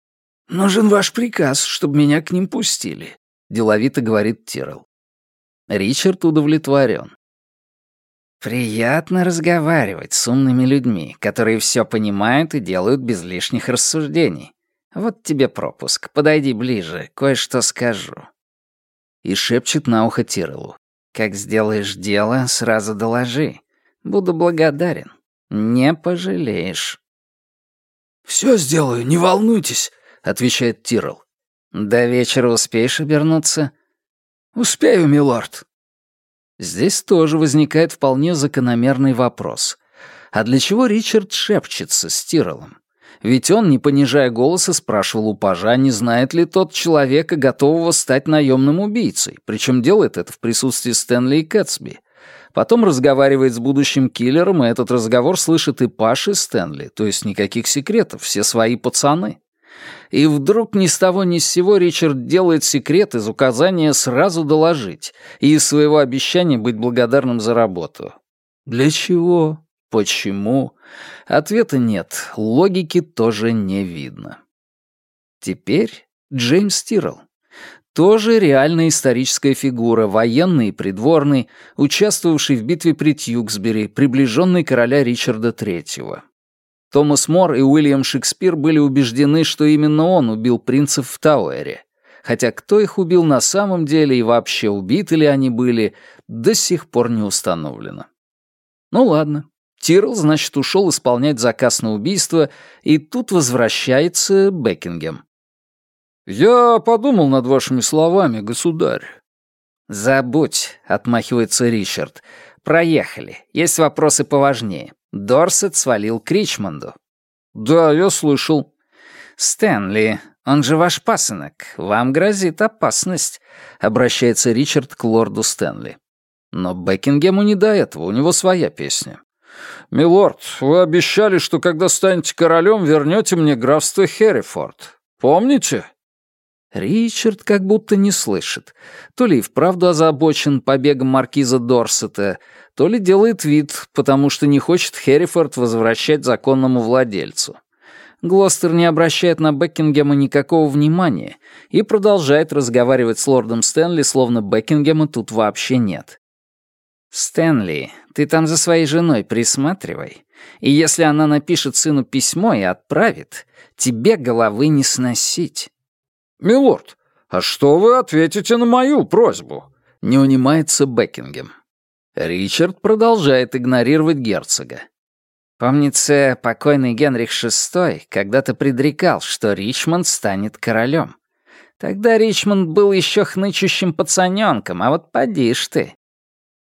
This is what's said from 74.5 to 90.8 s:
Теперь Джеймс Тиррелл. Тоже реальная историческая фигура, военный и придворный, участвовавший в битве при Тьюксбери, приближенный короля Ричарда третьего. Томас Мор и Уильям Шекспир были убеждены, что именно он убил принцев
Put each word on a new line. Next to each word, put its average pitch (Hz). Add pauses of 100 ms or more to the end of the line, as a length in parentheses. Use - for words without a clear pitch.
Теперь 147 (260)
Джеймс 151
Тиррелл. - (720)
Тоже 214
реальная 160
историческая 131
фигура, 117
военный 117
и 95
придворный, 131 (280)
участвовавший 151
в 110
битве 156
при 151
Тьюксбери, 110
приближенный 139
короля 123
Ричарда 117
третьего. 78 (680)
Томас 147
Мор 170
и 127
Уильям 139
Шекспир 170
были 156
убеждены, 143
что -
именно 151
он 170
убил 113
принцев 135